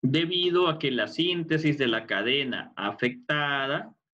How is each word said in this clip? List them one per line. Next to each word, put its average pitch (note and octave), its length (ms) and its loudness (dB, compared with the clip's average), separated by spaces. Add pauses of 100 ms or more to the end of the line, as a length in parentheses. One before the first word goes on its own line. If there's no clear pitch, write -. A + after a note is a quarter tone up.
Debido F3 600 2
a D#3 140 0
que C#3 100 0
la A2+ 160 0
síntesis D#3+ 720 0
de C3+ 80 2
la A2+ 200 0
cadena A#2 680 -2
afectada C3+ 1200 -2 (240)